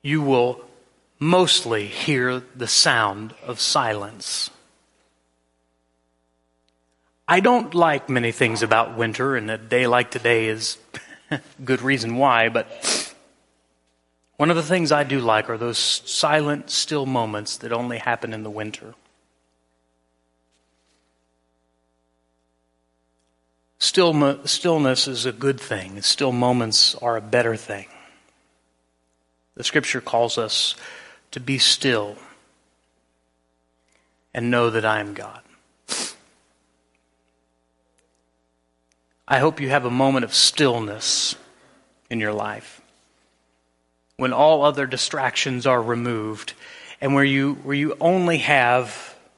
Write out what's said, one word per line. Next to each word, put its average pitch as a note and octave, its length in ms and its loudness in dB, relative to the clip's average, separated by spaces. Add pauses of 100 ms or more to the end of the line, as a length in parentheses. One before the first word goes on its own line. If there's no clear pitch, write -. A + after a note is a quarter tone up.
You D3 200 0
will B2+ 420 0 (540)
mostly C#3+ 680 2
hear B2+ 520 -2 (140)
the B2 140 -8
sound A2 720 2
of A#2+ 160 -10
silence. G#2+ 920 -4 (2750)
I F3 80 6
don't G#3+ 360 2
like D#3+ 340 2
many A#2+ 240 0
things A2+ 320 2
about A2+ 320 2
winter, A#2+ 400 -2
and A2 160 -6
a A2+ 40 -6
day B2 300 0
like A#2+ 240 2
today A#2 380 0
is A2 300 -6 (400)
<laughs> - 460 -10
good B2 160 0
reason A#2+ 360 -2
why, A#2+ 320 4
but - 680 -4 (1200)
one D#3 140 2
of E3 60 4
the D#3+ 80 0
things E3 260 0
I D3 140 4
do C3+ 160 -2
like A2 280 2
are A#2 80 -6
those A#2 220 -4
silent, D3 920 0
still C#3+ 360 -4
moments A2 520 -4
that A#2 140 -8
only A#2+ 260 -4
happen A#2 340 -4
in G#2+ 100 -10
the G#2+ 80 -10
winter. G#2+ 460 -10 (4000)
Still F3 340 4
mo-, C#3+ 340 2
stillness D3 600 2
is A#2+ 180 -6
a B2+ 60 -2
good B2+ 300 -2
thing. G2 420 -10
Still C3+ 300 0
moments B2 640 2
are A#2+ 200 -2
a G#2+ 40 -4
better A2+ 340 0
thing. G2+ 320 -10 (1700)
The A#2+ 80 -14
scripture C3 380 -2
calls A#2 360 0
us - 380 -2 (560)
to - 80 -14
be C3 200 -4
still A2 580 0 (2250)
and A#2+ 160 -2
know A#2+ 200 4
that A2 140 0
I G#2+ 140 2
am G2+ 160 -8
God. G#2 280 -16 (4000)
I C3+ 80 4
hope D3+ 220 2
you C3+ 80 -4
have C3+ 160 2
a A#2+ 60 -2
moment C3 340 2
of G#2 100 -8
stillness A2+ 1000 0 (760)
in A#2 80 -4
your G#2+ 140 -2
life G#2+ 480 -8 (1400)
when B2+ 160 0
all C#3+ 320 4
other C#3+ 220 2
distractions B2+ 840 -2
are B2 120 4
removed A2+ 720 -4 (460)
and C#3 140 0
where C#3 100 4
you, C#3 380 0
where C#3 140 -4
you D3 240 -2
only E3+ 380 2
have B2 760 2 (240)